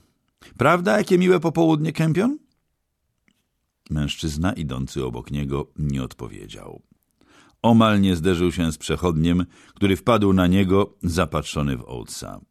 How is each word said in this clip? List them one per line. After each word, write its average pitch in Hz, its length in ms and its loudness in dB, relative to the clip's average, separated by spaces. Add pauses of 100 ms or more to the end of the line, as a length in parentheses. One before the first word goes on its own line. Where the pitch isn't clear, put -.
(580)
Prawda, 175 400 2
jakie 190 200 2
miłe 180 220 4
popołudnie, 160 540 0
Kempion?" 175 440 0 (1500)
Mężczyzna 78 640 -4
idący 67 520 -6
obok 62 260 -10
niego 69 360 -6 (100)
nie 69 260 -4
odpowiedział. 50 800 -16 (800)
Omal 110 400 6
nie 95 140 4
zderzył 87 360 2
się 82 200 -2
z 78 60 -8
przechodniem, 85 680 0 (300)
który 98 200 2
wpadł 101 380 2
na 92 140 4
niego, 95 560 2
zapatrzony 76 720 -2
w 60 40 -12
Oatesa. 53 580 -14 (120)